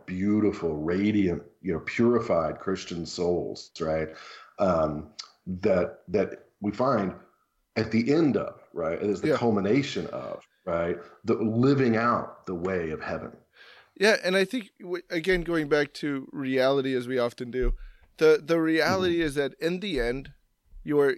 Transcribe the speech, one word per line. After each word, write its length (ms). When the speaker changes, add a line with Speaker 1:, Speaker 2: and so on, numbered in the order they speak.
Speaker 1:
beautiful, 720
radiant, 680
you 100
know, 80
purified 800
Christian 460
souls, 640
right? 300
Um, 500
that, 600
that 400
we 100
find 440
at 140
the 220
end 240
of, 240
right? 260
It 80
is 140
the 60
Speaker 2:
Yeah. 80
Speaker 1:
culmination 720
of, 380
right? 300
The 100
living 640
out 500
the 80
way 360
of 100
heaven. 320
Speaker 2:
Yeah, 260
and 140
I 80
think, 260
w-, 300
again, 320
going 260
back 260
to 380
reality 640
as 140
we 100
often 320
do, 240
the, 260
the 160
reality 560
Speaker 1:
Mm-hmm. 100
Speaker 2:
is 100
that 240
in 200
the 200
end, 320
you 160
are 200